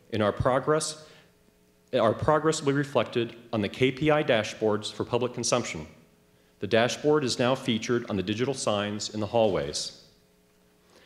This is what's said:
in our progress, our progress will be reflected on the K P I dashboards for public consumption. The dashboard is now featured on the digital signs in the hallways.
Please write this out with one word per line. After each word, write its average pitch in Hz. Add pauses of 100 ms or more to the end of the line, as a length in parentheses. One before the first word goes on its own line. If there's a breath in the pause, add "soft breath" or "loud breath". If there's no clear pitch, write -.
(100)
in 107
our 104
progress, 139 (920 loud breath)
our 110
progress 156
will 139
be 143
reflected 117 (160)
on 110
the 98
K 131
P 151
I 151
dashboards 107
for 107
public 123
consumption. 117 (760 soft breath)
The 101
dashboard 127
is 117
now 127
featured 120
on 104
the 95
digital 113
signs 104
in 107
the 107
hallways. 98 (1040 soft breath)